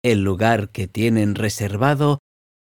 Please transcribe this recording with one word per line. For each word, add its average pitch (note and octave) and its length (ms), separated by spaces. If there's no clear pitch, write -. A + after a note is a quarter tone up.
El G#2+ 200
lugar G#2 480
que G2 160
tienen G#2+ 480
reservado B2+ 800